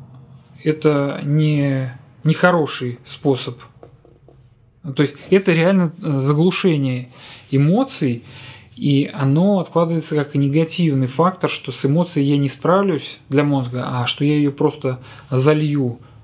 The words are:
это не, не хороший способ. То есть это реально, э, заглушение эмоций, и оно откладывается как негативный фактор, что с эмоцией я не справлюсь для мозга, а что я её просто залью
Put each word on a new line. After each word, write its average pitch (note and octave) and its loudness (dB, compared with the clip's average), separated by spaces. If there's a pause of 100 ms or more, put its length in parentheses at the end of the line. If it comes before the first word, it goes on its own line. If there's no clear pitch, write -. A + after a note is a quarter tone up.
(640)
это D3+ 0
не, C#3+ 0 (260)
не D#3+ 2
хороший D3 0
способ. C3 -2 (1400)
То D#3 2
есть C#3 -2 (140)
это F#3+ 2
реально, E3+ 2
э, C#3+ -2
заглушение C#3+ 0 (420)
эмоций, D3 0 (520)
и C#3+ 0
оно E3 2
откладывается E3 -2
как C#3+ -2
негативный C#3+ 0
фактор, E3 0
что - -8
с - 0
эмоцией D3 0
я C#3+ 2
не C#3 2
справлюсь F3 0
для C#3+ 2
мозга, B2+ -2
а B2 -4
что - -2
я D3+ 2
её D3 2
просто C#3 -2 (320)
залью C#3+ 0 (240)